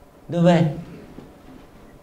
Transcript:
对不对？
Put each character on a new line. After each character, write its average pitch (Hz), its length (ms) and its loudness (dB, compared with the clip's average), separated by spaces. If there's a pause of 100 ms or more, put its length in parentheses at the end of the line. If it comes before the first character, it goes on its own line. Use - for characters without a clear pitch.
(300)
对 160 80 -6
不 170 80 4
对？ 165 300 2 (1300)